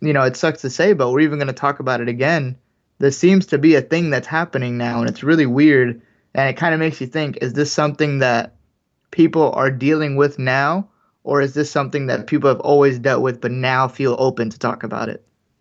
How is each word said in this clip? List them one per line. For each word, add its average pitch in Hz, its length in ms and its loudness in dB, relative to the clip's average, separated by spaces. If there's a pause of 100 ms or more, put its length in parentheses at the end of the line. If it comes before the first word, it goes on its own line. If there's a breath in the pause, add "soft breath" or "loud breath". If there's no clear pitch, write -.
you 151 100 0
know, 139 120 2
it 131 120 0
sucks 160 260 -2
to 135 80 -6
say, 175 240 2
but 127 180 0
we're 135 100 2
even 147 180 0
gonna 135 140 -4
talk 143 260 -2
about 127 220 -4
it 120 80 -4
again. 131 480 -2 (420)
This 139 180 2
seems 185 300 4
to 147 100 0
be 151 180 6
a 131 60 4
thing 165 280 -2
that's 123 180 -4
happening 135 500 -4
now, 120 220 -4
and 117 100 -2
it's - 140 -8
really 156 220 4
weird. 127 560 4 (340 soft breath)
And 135 140 0
it 131 80 -6
kinda 165 200 0
makes 160 220 -4
you 131 80 -8
think, 147 340 -6
is 123 120 -4
this 143 180 -2
something 147 480 -2
that 120 360 0 (560)
people 160 420 2
are 135 180 0
dealing 139 460 -2
with 143 200 2
now, 143 500 -2 (360)
or 143 180 0
is 139 120 -2
this 143 180 -2
something 139 360 -4
that 120 200 -4
people 139 220 2
have 123 100 2
always 139 400 4
dealt 123 220 0
with 123 180 -2
but 120 120 -4
now 127 360 0
feel 123 320 -2
open 123 300 0
to - 100 -12
talk - 240 -4
about 113 240 -6
it? - 160 -12 (380)